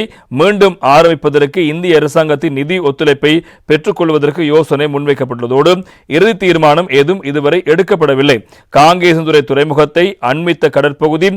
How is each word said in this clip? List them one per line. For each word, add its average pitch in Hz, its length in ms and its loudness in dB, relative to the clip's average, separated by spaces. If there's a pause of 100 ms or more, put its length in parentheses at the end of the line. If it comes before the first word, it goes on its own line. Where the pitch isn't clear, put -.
(300)
மீண்டும் 190 500 0
ஆரம்பிப்பதற்கு 147 880 0
இந்திய 170 280 -2
அரசாங்கத்தின் 151 580 -2
நிதி 147 260 -4
ஒத்துழைப்பை 151 540 0 (320)
பெற்றுக்கொள்வதற்கு 156 760 -2
யோசனை 151 460 0
முன்வைக்கப்பட்டுள்ளதோடு 139 960 -2 (240)
இறுதி 190 300 0
தீர்மானம் 165 520 2
ஏதும் 143 340 0
இதுவரை 147 420 -2
எடுக்கப்படவில்லை. 147 680 0 (380)
காங்கேசன்துறை 160 680 2
துறைமுகத்தை 151 800 0
அண்மித்த 156 480 -2
கடற்பகுதி 151 680 -2